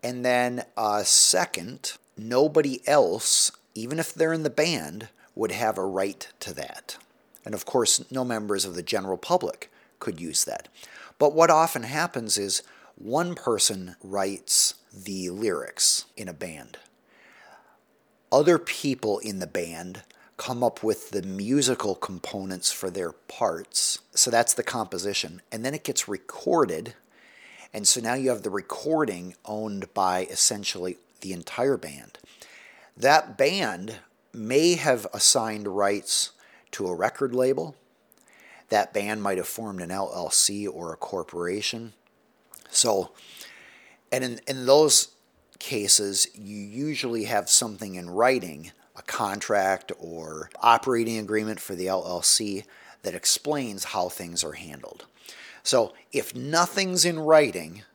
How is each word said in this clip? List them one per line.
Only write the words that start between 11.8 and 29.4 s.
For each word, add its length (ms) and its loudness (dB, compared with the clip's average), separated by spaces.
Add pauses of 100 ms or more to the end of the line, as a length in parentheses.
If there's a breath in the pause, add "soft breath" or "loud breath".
happens 540 -2
is 260 -2 (320 loud breath)
one 380 -2
person 680 0
writes 720 0 (180)
the 380 -6
lyrics 760 0 (140)
in 100 -10
a 60 -10
band. 460 -12 (1500 soft breath)
Other 260 6
people 600 -2
in 200 -8
the 80 -4
band 560 -8 (340 soft breath)
come 260 -4
up 180 0
with 300 0
the 100 -2
musical 720 0
components 800 -6
for 180 -6
their 220 -6
parts. 880 -4 (160)
So 160 4
that's 240 4
the 80 -2
composition. 760 -4 (120)
And 120 -8
then 120 -4
it 80 -10
gets 240 -4
recorded. 880 -2 (760 loud breath)
And 160 0
so 140 4
now 140 0
you 160 0
have 100 -2
the 80 -2
recording 880 -2 (100)